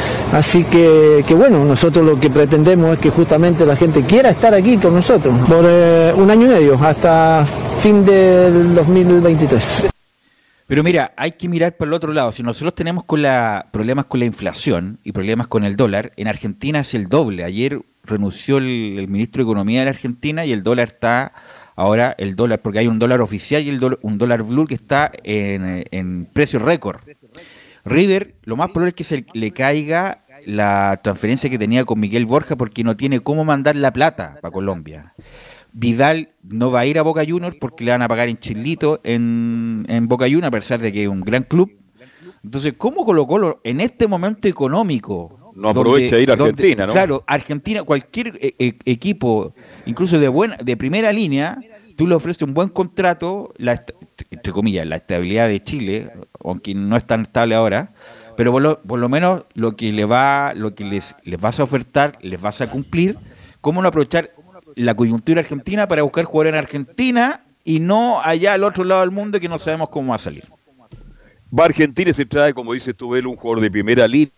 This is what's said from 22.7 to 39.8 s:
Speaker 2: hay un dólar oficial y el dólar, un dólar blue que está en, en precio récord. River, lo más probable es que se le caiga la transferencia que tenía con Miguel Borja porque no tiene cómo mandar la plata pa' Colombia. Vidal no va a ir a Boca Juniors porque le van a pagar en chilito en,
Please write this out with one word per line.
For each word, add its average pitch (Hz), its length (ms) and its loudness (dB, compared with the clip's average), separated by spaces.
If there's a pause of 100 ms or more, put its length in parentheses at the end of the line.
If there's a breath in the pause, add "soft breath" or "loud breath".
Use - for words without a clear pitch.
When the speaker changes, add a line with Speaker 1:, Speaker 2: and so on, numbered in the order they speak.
Speaker 2:
hay 117 80 0
un 110 100 -2
dólar 123 220 0
oficial 110 420 -4
y 143 60 -8
el 139 100 -6
dólar, 127 240 -2
un 107 160 -6
dólar 117 240 -2
blue 127 240 -2
que 135 80 -10
está 143 380 -4 (100)
en, 98 720 -6
en 90 400 -8
precio 139 260 -2
récord. 107 400 -4 (840 soft breath)
River, 180 580 -2
lo 113 140 -8
más 170 140 -4
probable 175 180 -2
es 175 80 -6
que 165 80 -12
se 135 280 -6
le 110 200 -6
caiga 151 720 -4 (200)
la 101 600 0
transferencia 110 440 -4
que 123 80 -4
tenía 113 280 0
con 110 160 -4
Miguel 110 260 -2
Borja 143 300 -2
porque 120 260 -6
no 113 140 -2
tiene 135 240 -2
cómo 151 240 -4
mandar 147 320 -2
la 139 160 0
plata 117 500 -4
pa' 85 80 -12
Colombia. 82 640 -10 (600 soft breath)
Vidal 131 580 -2 (120)
no 113 300 -4
va 123 80 0
a 123 60 0
ir 151 120 -2
a 156 40 0
Boca 156 220 -2
Juniors 175 360 -6
porque 123 240 -10
le 120 80 0
van 123 100 0
a 117 60 0
pagar 120 200 -2
en 113 100 -8
chilito 151 680 -4
en, 117 840 -4